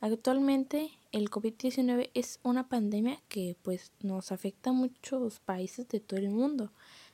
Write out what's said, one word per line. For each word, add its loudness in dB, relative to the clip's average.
Actualmente, 2
el 0
covid -2
diecinueve 2
es -2
una 2
pandemia 0
que, -4
pues, -6
nos -4
afecta -4
a 4
muchos -2
países -6
de -2
todo -4
el 0
mundo. 0